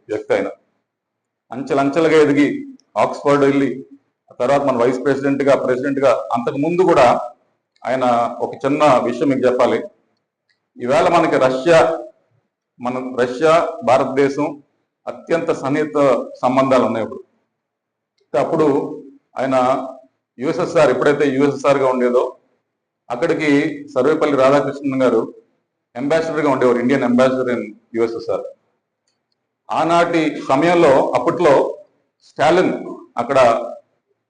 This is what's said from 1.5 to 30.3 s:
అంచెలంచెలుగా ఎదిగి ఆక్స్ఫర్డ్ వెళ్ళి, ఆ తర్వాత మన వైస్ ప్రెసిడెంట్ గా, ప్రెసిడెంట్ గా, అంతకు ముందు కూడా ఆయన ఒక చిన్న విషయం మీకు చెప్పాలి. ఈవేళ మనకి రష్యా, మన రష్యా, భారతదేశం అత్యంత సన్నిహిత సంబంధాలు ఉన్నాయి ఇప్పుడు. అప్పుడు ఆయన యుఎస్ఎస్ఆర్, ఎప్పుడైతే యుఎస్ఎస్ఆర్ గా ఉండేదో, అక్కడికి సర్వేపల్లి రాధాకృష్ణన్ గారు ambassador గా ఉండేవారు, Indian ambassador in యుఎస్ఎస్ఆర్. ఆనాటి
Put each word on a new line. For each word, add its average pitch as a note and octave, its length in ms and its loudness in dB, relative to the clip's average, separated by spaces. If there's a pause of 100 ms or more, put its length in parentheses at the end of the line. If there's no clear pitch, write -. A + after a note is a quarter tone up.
అంచెలంచెలుగా C#3+ 680 0
ఎదిగి C#3+ 480 2 (320)
ఆక్స్ఫర్డ్ C#3+ 460 0
వెళ్ళి, C#3 420 0 (460)
ఆ - 20 -20
తర్వాత C#3 280 0
మన C3+ 160 -2
వైస్ B2+ 260 0
ప్రెసిడెంట్ C#3 400 -2
గా, C3+ 220 2
ప్రెసిడెంట్ C3 340 -2
గా, B2+ 340 0
అంతకు A#2+ 240 -4
ముందు E3+ 240 0
కూడా D#3 520 2 (520)
ఆయన C3 180 -4 (360)
ఒక A#2+ 160 -6 (100)
చిన్న C#3+ 380 2
విషయం B2 260 -4
మీకు B2+ 180 2
చెప్పాలి. B2 360 2 (960)
ఈవేళ D3+ 260 2
మనకి D#3+ 300 2
రష్యా, C3 680 2 (760)
మన B2+ 400 -6
రష్యా, D#3+ 640 0
భారతదేశం C3+ 800 0 (440)
అత్యంత E3 440 -4
సన్నిహిత C#3+ 800 -2 (120)
సంబంధాలు C3 420 2
ఉన్నాయి A2+ 200 -4
ఇప్పుడు. - 200 -12 (1120)
అప్పుడు D#3 280 0 (720)
ఆయన C3 500 0 (520)
యుఎస్ఎస్ఆర్, D#3 500 0
ఎప్పుడైతే C#3+ 460 0
యుఎస్ఎస్ఆర్ C#3 420 0
గా C3+ 120 0
ఉండేదో, B2 480 0 (720)
అక్కడికి D3+ 800 -2
సర్వేపల్లి D3+ 500 0
రాధాకృష్ణన్ C3+ 640 0
గారు A#2+ 320 0 (640)
ambassador D#3 400 -2
గా D3+ 100 0
ఉండేవారు, B2+ 280 2
Indian B2+ 300 0
ambassador B2 460 0
in G#2+ 200 -8 (220)
యుఎస్ఎస్ఆర్. A2 460 -4 (1300)
ఆనాటి D#3+ 760 0